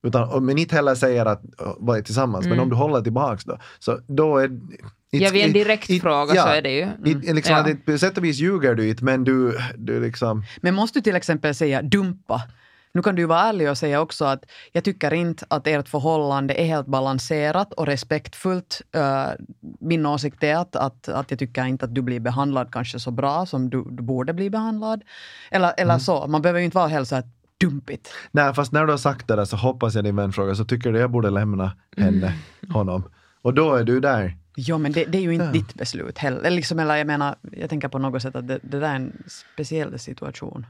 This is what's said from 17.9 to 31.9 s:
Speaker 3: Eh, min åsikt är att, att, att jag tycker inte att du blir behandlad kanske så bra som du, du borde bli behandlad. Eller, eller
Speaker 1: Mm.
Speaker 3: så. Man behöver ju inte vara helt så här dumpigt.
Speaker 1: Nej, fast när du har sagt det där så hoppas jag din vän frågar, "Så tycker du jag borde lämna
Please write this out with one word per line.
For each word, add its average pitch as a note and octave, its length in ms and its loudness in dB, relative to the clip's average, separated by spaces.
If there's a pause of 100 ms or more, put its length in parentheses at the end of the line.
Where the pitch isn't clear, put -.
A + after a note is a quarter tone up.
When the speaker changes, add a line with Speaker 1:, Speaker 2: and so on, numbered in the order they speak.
Speaker 3:
Eh, C3+ 320 0 (520)
min D#3+ 260 0
åsikt D3 380 -2
är D3+ 120 4
att, F3 200 -4
att, C3+ 340 -4
att C3+ 220 -4
jag B2+ 80 -6
tycker B2+ 260 -4
inte C3 200 -4
att A#2 100 -8
du C3+ 60 0
blir B2 180 -4
behandlad B2+ 540 -2
kanske A#2 260 -6
så B2 120 -6
bra C#3 340 -2
som C3 240 -2
du, C3 200 -2
du B2 140 -10
borde B2+ 300 -2
bli F#3+ 160 -2
behandlad. A3 520 -4 (500)
Eller, F3+ 260 2
eller F3 160 4
Speaker 1:
Mm. D3 60 4
Speaker 3:
så. C#3 280 0
Man D3+ 140 2
behöver F3 180 4
ju F3 60 2
inte E3+ 120 0
vara E3+ 100 4
helt C#3+ 200 0
så C#3 80 -2
här B2+ 80 -2 (380)
dumpigt. C#3 480 -2 (220)
Speaker 1:
Nej, C#3+ 220 4
fast C#3 180 0
när D3+ 140 4
du D3+ 80 2
har C#3+ 40 2
sagt C#3 300 -2
det A2 80 2
där G#2 100 2
så G#2+ 120 -6
hoppas A#2+ 380 0
jag G#2 80 0
din G2+ 120 0
vän G2+ 180 0
frågar, G2 200 0
"Så G#2 120 -2
tycker A#2+ 260 0
du A2 80 2
jag B2 120 2
borde A2+ 180 2
lämna G2 420 0 (260)